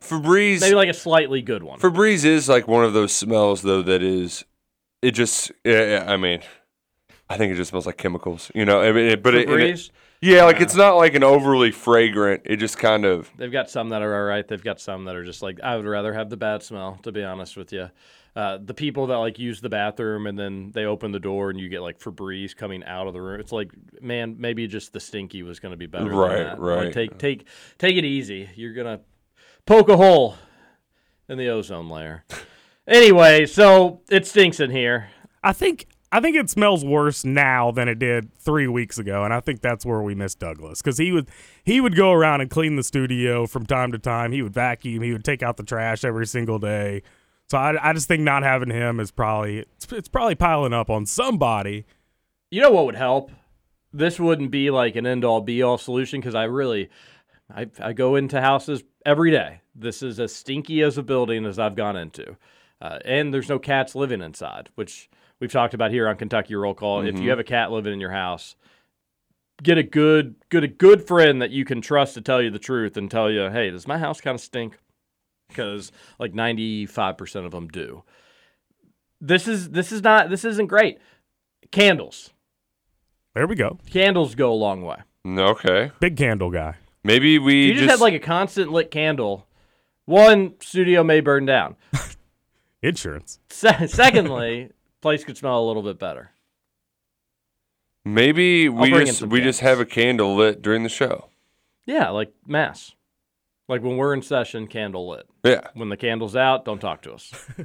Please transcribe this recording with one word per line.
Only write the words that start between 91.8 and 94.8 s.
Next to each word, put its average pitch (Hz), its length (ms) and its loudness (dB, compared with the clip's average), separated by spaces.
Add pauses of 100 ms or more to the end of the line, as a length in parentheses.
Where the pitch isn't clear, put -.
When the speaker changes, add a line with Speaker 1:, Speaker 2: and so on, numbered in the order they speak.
Speaker 3:
<laughs> - 60 -20 (960)
Insurance. 90 560 -8 (100)
Speaker 2:
Se-, 208 380 2
secondly, 131 840 2 (160)